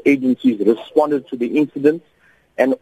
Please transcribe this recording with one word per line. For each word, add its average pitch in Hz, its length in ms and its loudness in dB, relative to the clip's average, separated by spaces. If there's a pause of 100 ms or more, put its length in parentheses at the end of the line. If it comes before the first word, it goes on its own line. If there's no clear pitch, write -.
agencies 127 540 0
responded 139 680 0
to 135 100 -12
the 117 220 -4
incident, 151 460 -2 (520)
and 127 260 0